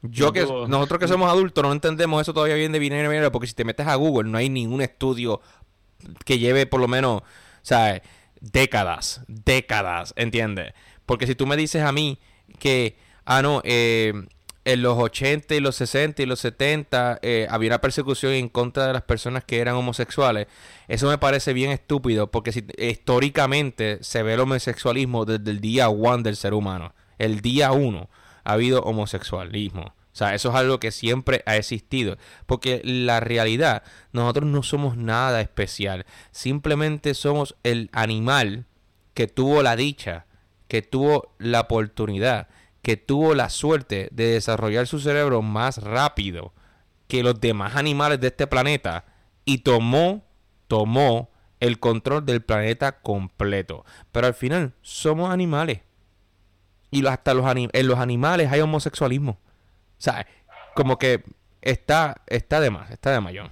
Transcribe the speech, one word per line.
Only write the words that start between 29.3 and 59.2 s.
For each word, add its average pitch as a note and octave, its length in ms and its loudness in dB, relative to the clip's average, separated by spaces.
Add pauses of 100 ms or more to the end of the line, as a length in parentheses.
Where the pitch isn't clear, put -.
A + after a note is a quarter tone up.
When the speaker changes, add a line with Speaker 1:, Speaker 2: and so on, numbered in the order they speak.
Speaker 1:
O - 40 -20
sea, G2+ 160 0
eso G#2 160 -2
es B2 60 0
algo C3 240 2
que A2 120 -4
siempre B2+ 540 -2
ha G#2+ 120 2
existido. A2 600 -4 (280)
Porque B2+ 400 -2
la B2 340 0
realidad, A#2 640 0 (300)
nosotros A#2+ 360 0
no C#3+ 140 0
somos C#3+ 320 -2
nada A#2+ 460 0
especial. G2 640 -6 (260)
Simplemente D3 840 -2
somos D3 500 -2
el A#2 280 -2
animal A2+ 760 0 (480)
que A2+ 140 0
tuvo C#3 340 2
la A#2+ 140 4
dicha, A#2 500 -4 (440)
que A2+ 120 0
tuvo C#3+ 560 0
la A#2 240 0
oportunidad, A2 840 -2 (340)
que A2+ 140 0
tuvo D3+ 400 2
la B2 140 0
suerte C3+ 640 -2
de A2+ 160 0
desarrollar A2+ 600 0
su D3+ 120 -6
cerebro C#3+ 420 2
más A2 380 -2
rápido G#2 760 -4 (560)
que B2+ 120 0
los A#2+ 200 2
demás A2 340 0
animales C#3+ 460 0
de B2+ 60 0
este C#3 200 -2
planeta B2+ 580 0 (380)
y C3 160 0
tomó, C#3 640 4 (440)
tomó A#2 600 2 (300)
el A#2+ 200 0
control C3 460 0
del B2 160 0
planeta A2+ 600 -2
completo. G2 840 -4 (300)
Pero A#2+ 140 2
al A#2+ 60 2
final C#3 480 -2
somos E3 480 -2
animales. E3 520 -2 (1080)
Y C#3 120 0
lo-, C3 80 2
hasta C3 240 0
los B2+ 120 2
anim-, B2+ 280 0
en C3 140 4
los B2 120 2
animales C3 500 2
hay C#3+ 120 4
homosexualismo. C#3+ 800 -2 (580)